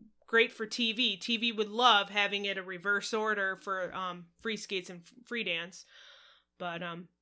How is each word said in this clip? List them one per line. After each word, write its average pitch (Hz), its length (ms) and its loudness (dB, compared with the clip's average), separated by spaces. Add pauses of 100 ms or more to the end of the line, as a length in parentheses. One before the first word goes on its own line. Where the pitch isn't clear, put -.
(280)
great 233 240 4
for 220 140 -6
T 226 260 0
V. 214 240 0
T 226 200 -2
V 233 140 2
would 208 180 0
love 214 420 6
having 202 340 0
it 196 120 -2
a 190 60 -6
reverse 190 500 -2
order 208 520 0
for, 185 280 -4
um, 175 340 -6 (140)
free 220 160 -2
skates 190 320 -6
and 180 120 -12
f-, - 120 -20 (140)
free 233 160 -4
dance. 175 420 -4 (720)
But, 175 260 -6
um, 170 240 -8 (140)